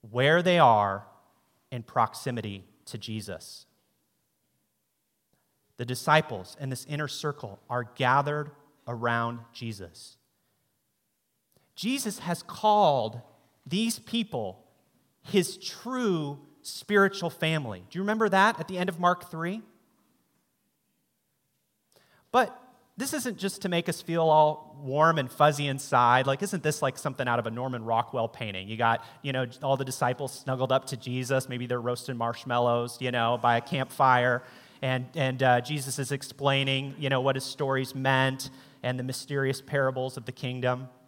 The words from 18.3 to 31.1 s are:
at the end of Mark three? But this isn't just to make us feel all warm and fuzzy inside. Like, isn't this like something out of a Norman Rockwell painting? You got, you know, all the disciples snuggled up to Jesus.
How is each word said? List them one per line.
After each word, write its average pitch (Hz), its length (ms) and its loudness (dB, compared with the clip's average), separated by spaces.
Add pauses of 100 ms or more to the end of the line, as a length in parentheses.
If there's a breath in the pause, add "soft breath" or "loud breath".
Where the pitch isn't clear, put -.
at - 80 -8
the 185 100 0
end 180 120 0
of 170 100 -8
Mark 175 300 2
three? 175 320 -6 (2750 soft breath)
But 233 260 2 (400)
this 269 160 -4
isn't 247 240 -4
just 190 260 -6
to 185 60 -2
make 170 180 0
us - 140 -4
feel 165 220 0
all 151 580 4
warm 151 360 4
and 127 140 -2
fuzzy 143 360 4
inside. 131 600 4
Like, 139 160 0
isn't 190 180 -4
this 151 200 -2
like 135 160 0
something 131 300 -4
out 117 120 2
of 110 80 -4
a 113 40 -4
Norman 123 320 -6
Rockwell 113 440 0
painting? 98 400 -8
You 110 100 -8
got, 117 260 2 (180 loud breath)
you 139 100 -6
know, 131 160 -2 (160)
all 139 140 2
the 135 80 -4
disciples 127 520 -2
snuggled 131 340 -2
up 131 160 2
to 127 100 -8
Jesus. 127 520 -4